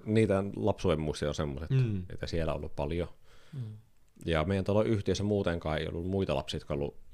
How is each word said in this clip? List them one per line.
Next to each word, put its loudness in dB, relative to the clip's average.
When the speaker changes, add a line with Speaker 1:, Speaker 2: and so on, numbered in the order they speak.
Speaker 1:
niitä 4
lapsuuden 2
muistoja -2
on -2
semmoset, -4
Speaker 2:
Mm. 2
Speaker 1:
että -6
siellä 2
on 0
ollut -6
paljon. 0
Speaker 3:
Mm. -8
Speaker 1:
Ja 2
meidän 0
talon 4
yhtiössä 0
muutenkaan 0
ei -2
ollut -4
muita 0
lapsia, -4
jotka -6
on -2
ollut -4